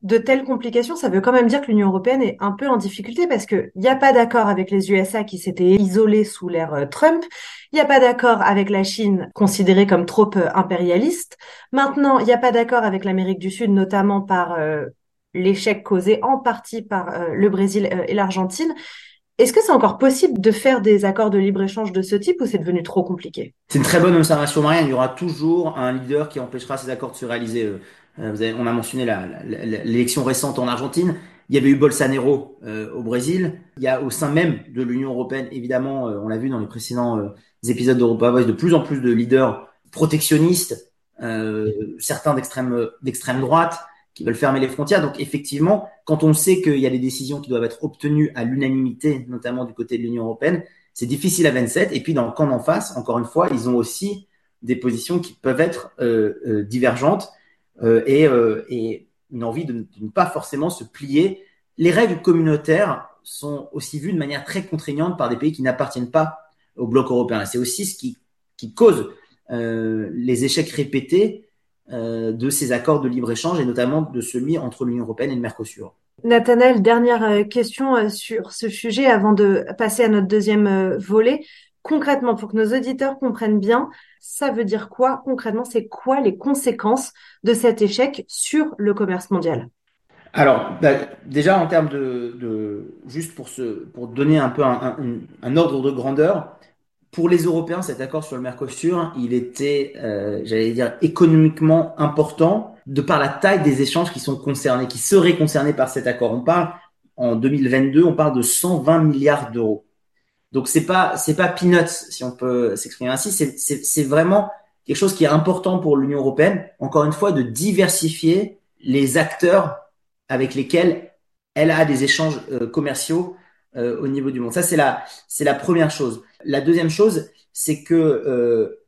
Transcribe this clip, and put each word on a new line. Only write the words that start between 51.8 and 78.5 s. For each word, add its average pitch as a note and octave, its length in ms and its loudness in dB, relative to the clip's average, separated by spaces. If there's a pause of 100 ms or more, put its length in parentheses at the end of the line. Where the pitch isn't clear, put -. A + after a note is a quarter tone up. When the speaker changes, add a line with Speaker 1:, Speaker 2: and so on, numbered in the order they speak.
Speaker 2:
Et B2+ 100 -4
puis D#3+ 100 -4
dans B2 140 0
le A2+ 60 -8
camp D3+ 160 0
d'en B2 100 0
face, - 380 -2
encore A#2 220 -4
une A#2 60 -4
fois, E3+ 280 0
ils A#2+ 160 -4
ont B2 80 2
aussi G3 500 -6 (360)
des A#2+ 120 -2
positions B2+ 460 -2
qui - 120 -12
peuvent C3 280 -2
être, - 400 -4
euh, A2+ 340 0 (120)
euh, G#2+ 180 -2
divergentes, B2+ 640 0 (520)
euh, A2+ 220 4
et, C#3+ 220 4
euh, A#2 420 2
et A2+ 380 -8 (260)
une A#2 120 -8
envie A#2 200 -6
de, C3 80 -8
de A2+ 140 -10 (140)
ne G#2+ 100 -10
pas C#3+ 160 0
forcément D3 440 -6
se - 140 -10
plier. D3+ 600 -2 (340)
Les E3+ 120 2
règles F3+ 300 2
communautaires D#3+ 880 2 (140)
sont D3 500 -12
aussi D3+ 280 -10
vues F#3 120 -6
de E3+ 60 -2
manière C#3 260 -6
très F#3+ 180 -8
contraignante D#3+ 540 -4
par B2 120 -2
des A#2+ 80 -4
pays D3+ 160 -2
qui C3 100 -8
n'appartiennent B2 480 -4
pas D#3 400 -2 (260)
au B2 100 -6
bloc B2+ 240 2
européen. A#2+ 320 0
Et F#2+ 40 -6
c'est B2 120 -6
aussi B2 280 -4
ce - 100 -8
qui, B2 220 -10 (380)
qui A2 180 -14
cause, G3 360 4 (400)
euh, A2+ 600 -4
les A#2+ 320 0
échecs D#3 260 -2
répétés, D3+ 760 0 (460)
euh, A2+ 380 -6
de A2+ 200 -4
ces C#3 200 -2
accords C#3 300 2
de C3 80 -2
libre-échange B2 500 -2
et C3+ 60 0
notamment B2 380 0
de B2+ 180 -8
celui C3 380 -4
entre B2 260 -8
l'Union A#2+ 180 -4
européenne A2+ 300 -6
et - 20 -6
le A#2+ 60 -6
Mercosur. A2+ 560 -12 (260)
Speaker 1:
Nathanaël, A#3 600 4
dernière, A#3 420 4
euh, G#3 180 2
question, A#3+ 540 -2
euh, G#3+ 120 0
sur - 440 -8